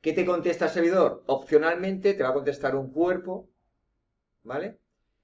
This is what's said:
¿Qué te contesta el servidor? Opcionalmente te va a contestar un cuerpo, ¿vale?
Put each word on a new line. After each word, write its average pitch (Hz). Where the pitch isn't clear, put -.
¿Qué 156
te 175
contesta 170
el -
servidor? 175
Opcionalmente 180
te 139
va 127
a 127
contestar 139
un 135
cuerpo, 180
¿vale? 156